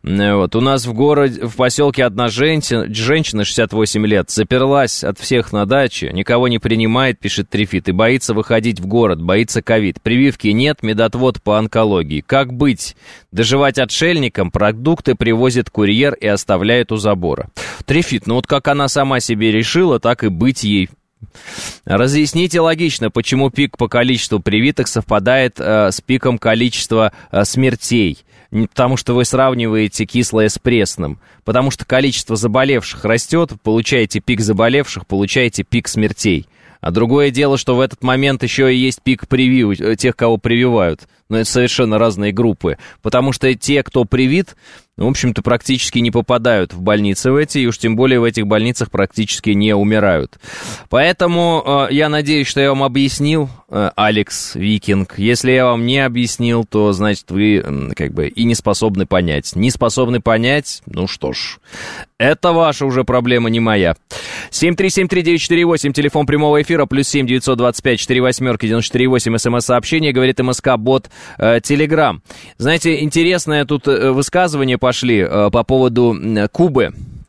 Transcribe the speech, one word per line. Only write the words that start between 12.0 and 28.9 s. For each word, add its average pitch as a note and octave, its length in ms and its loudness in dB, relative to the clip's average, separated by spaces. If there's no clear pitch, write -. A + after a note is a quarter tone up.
Как C3+ 280 -2
быть? B2+ 420 -2
Доживать B2+ 480 0
отшельникам? B2+ 720 -2
Продукты A#2 640 0
привозит A#2+ 560 0
курьер A2 420 2
и - 140 -6
оставляет G#2 640 0
у A2 60 -2
забора. F#2 520 -2
Трифит, C3+ 420 -2
ну A#2 80 -2
вот B2+ 100 -2
как C#3+ 220 -2
она C#3+ 200 0
сама C3+ 320 0
себе A2 320 0
решила, B2 480 2
так A#2 240 0
и A#2+ 40 0
быть G#2 360 0
ей. G2+ 260 0
Разъясните D3+ 720 0
логично, D#3+ 500 0
почему B2+ 400 0
пик - 280 -2
по A#2 100 -2
количеству A#2+ 520 0
привитых A#2+ 480 0
совпадает, A#2+ 680 0
э, G#2 340 2
с - 100 -8
пиком B2+ 360 0
количества, A2+ 760 0
э, G2+ 140 2
смертей. A#2+ 720 0
Не G#2+ 160 0
потому B2+ 300 0